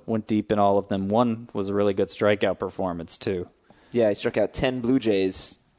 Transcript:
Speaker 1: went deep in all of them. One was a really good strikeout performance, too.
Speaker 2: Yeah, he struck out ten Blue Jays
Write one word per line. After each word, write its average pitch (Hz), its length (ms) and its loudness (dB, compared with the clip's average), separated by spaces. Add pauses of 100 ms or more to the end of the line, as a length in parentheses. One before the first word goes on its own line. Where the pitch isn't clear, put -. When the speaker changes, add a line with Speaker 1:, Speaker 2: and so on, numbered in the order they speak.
Speaker 1:
went 113 220 -2
deep 104 240 0
in 104 80 2
all 101 180 4
of 95 120 -2
them. 98 200 -2
One 117 440 0
was 101 160 -4
a 98 40 -2
really 101 200 2
good 98 140 0
strikeout 104 520 0
performance, 90 580 -6
too. 90 320 -6 (420)
Speaker 2:
Yeah, 113 180 4
he 101 60 0
struck - 220 -4
out 104 160 0
ten 127 280 -2
Blue 127 180 2
Jays 98 600 -2 (200)